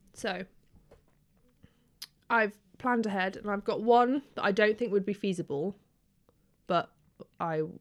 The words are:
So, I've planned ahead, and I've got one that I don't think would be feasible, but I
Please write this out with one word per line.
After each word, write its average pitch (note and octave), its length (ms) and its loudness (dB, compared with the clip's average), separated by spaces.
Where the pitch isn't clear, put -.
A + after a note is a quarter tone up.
So, F#3 320 -6
I've G#3+ 260 2
planned A#3+ 280 0
ahead, G3 300 -2
and G#3 140 -8
I've G3+ 140 -4
got G#3 180 -2
one B3 400 6
that - 80 -4
I G3+ 80 2
don't G#3+ 260 4
think A3+ 140 -2
would G3 140 2
be G#3 60 -2
feasible, F3+ 640 -4
but F3 240 0
I D#3+ 220 -2